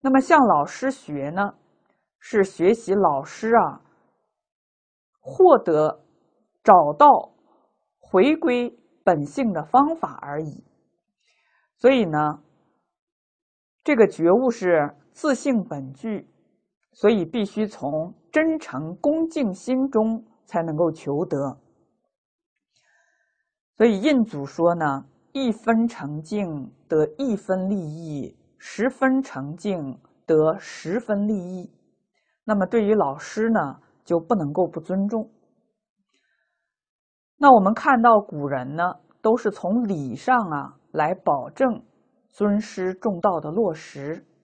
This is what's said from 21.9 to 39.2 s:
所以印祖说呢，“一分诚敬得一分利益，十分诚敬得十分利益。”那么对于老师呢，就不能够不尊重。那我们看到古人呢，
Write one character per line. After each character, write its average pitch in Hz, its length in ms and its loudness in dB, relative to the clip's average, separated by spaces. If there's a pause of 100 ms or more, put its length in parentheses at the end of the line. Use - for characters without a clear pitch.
所 226 100 4
以 202 140 0
印 262 240 2
祖 143 200 -10
说 170 300 0
呢 143 300 -4 (260)
，“一 262 220 -4
分 226 340 2
诚 151 340 -8
敬 165 520 -8 (160)
得 156 180 2 (100)
一 262 200 -4
分 185 320 -4
利 202 80 -2
益， 156 600 -10 (200)
十 - 320 -4
分 262 320 0
诚 143 340 -10
敬 170 420 -8 (280)
得 156 340 2
十 - 400 -8
分 208 300 -4
利 220 40 -2
益。” 180 400 -10 (720)
那 214 120 -2
么 190 100 0
对 220 180 0
于 208 100 2
老 147 240 0
师 220 320 -6
呢， 160 300 -2 (240)
就 170 160 -2
不 160 160 -2
能 147 160 -4
够 175 160 0
不 165 140 -10
尊 196 260 -4
重。 220 240 -6 (2000)
那 277 160 8
我 214 80 8
们 196 120 2
看 294 280 2
到 226 180 6
古 147 300 -6
人 135 260 -6
呢， 180 240 -4 (220)